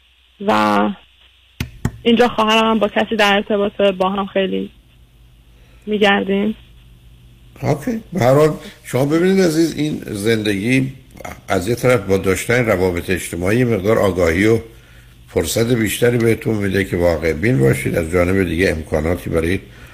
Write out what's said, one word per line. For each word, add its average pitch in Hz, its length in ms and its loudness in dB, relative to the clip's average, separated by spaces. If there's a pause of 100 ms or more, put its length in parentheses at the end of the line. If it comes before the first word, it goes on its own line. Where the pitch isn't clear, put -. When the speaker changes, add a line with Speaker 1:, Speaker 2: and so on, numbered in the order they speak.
(460)
Speaker 1:
و 107 440 2 (1120)
اینجا 233 260 4
خواهرم 220 420 2
هم 220 80 2
با 208 100 0
کسی 220 280 -2
در 202 180 2
ارتباط، 208 380 -2 (240)
با 185 140 0
هم 196 160 -4
خیلی 190 440 -4 (1160)
می‌گردیم. 202 680 0 (1080)
Speaker 2:
اوکی. 220 380 -2 (120)
به 175 80 -4
هر 127 140 4
حال 151 160 4 (340)
شما 127 200 -2
ببینید 180 360 2
عزیز، 165 340 2
این 151 320 -4
زندگی 107 840 0 (560)
از 95 200 -2
یه 120 60 0
طرف 123 260 2
با 95 160 0
داشتن 95 500 0
روابط 92 440 0
اجتماعی 92 540 -2
مقدار 110 340 0
آگاهی 90 480 2
و 113 120 4 (680)
فرصت 101 380 -2
بیشتری 120 520 0
بهتون 113 360 0
می‌ده 98 300 -2
که 95 120 -4
واقع 82 360 0
بین 113 260 0
باشید، 113 380 0
از 82 140 -2
جانب 90 380 0
دیگه 85 220 0
امکاناتی 80 600 -4
برای 85 280 -2 (360)